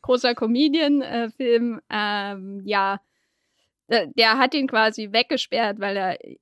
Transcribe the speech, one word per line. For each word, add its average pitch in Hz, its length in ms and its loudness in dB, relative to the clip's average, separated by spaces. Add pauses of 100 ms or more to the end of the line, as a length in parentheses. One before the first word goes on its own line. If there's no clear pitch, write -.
Großer 247 340 2
Comedian, 285 680 2
äh, 233 260 -4
Film, 233 520 0 (100)
ähm, 202 760 -4
ja. 196 340 0 (880)
Der, 220 180 2
der 226 320 2
hat 269 160 2
ihn 269 140 0
quasi 220 420 0
weggesperrt, 220 680 -2
weil 196 160 -4
er 185 200 -2 (260)